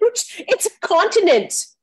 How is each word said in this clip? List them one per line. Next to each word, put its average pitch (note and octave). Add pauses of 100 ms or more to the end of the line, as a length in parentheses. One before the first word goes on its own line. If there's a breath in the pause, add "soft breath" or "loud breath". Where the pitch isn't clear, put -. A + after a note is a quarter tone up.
huge, -
it's -
a -
continent E4+ (180)